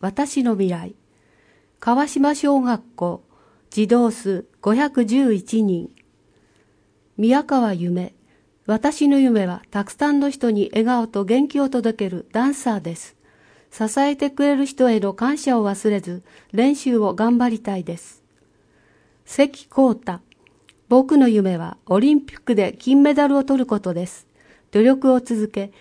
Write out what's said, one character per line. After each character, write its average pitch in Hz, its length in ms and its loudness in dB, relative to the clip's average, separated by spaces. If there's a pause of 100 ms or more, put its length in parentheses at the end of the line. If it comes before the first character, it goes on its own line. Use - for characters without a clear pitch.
私 269 420 -4
の 240 120 0
未 190 140 0
来。 175 260 -10 (840)
川 254 280 0
島 285 280 0
小 285 240 2
学 247 360 -4
校、 175 280 -6 (460)
児 208 180 0
童 233 240 2
数 196 340 -6 (160)
五 208 120 0
百 277 320 0
十 247 280 2
一 214 300 -2
人。 175 280 -2 (1300)
宮 247 260 2
川 247 300 0
夢。 175 400 -6 (520)
私 277 420 0
の 277 120 4
夢 226 280 2
は 180 240 -10
た 202 140 -4
く 202 60 -18
さ 294 200 -2
ん 285 80 2
の 285 100 0
人 247 220 -2
に 208 200 0
笑 220 140 0
顔 240 220 -2
と 202 180 -4
元 254 220 2
気 277 120 -4
を 277 100 0
届 226 360 -2
け 185 40 -4
る 175 240 -10
ダ 240 140 0
ン 277 60 0
サ 233 240 -4
ー 190 40 -8
で 165 140 -10
す。 - 200 -20 (560)
支 - 120 -8 (160)
え 285 160 0
て 285 140 -2
く 277 140 -2
れ 285 120 2
る 277 100 0
人 254 240 0
へ 220 100 2
の 202 140 -4
感 254 240 -2
謝 269 220 0
を 208 80 0
忘 196 220 -2
れ 208 120 0
ず、 180 220 -12 (280)
練 254 240 2
習 254 220 0
を 202 160 0
頑 226 240 2
張 247 120 2
り 220 100 -4
た 196 180 -8
い 180 60 -8
で 170 140 -10
す。 - 260 -20 (1000)
関 - 440 -2
浩 254 240 2
太。 180 260 -12 (720)
僕 269 300 4
の 254 100 6
夢 190 280 0
は 165 280 -12
オ 196 140 2
リ 277 140 4
ン 277 120 2
ピ - 100 -20
ッ - 40 -20
ク 247 160 -2
で 196 240 0
金 277 240 4
メ 294 100 4
ダ 294 140 2
ル 277 100 2
を 277 60 2
取 269 160 0
る 254 80 0
こ 214 120 -2
と 180 140 -6
で 175 140 -6
す。 - 200 -20 (440)
努 208 120 4
力 262 300 4
を 254 60 2
続 226 280 -4
け、 202 340 -8